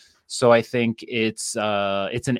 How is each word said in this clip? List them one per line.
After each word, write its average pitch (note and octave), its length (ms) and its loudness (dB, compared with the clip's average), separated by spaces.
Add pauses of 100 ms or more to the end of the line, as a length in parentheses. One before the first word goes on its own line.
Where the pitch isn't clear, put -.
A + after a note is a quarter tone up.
(320)
So A#2+ 200 4
I A#2 100 8
think A#2 460 -2
it's, A2 480 -4
uh, G2+ 560 -2
it's - 160 -6
an B2 120 0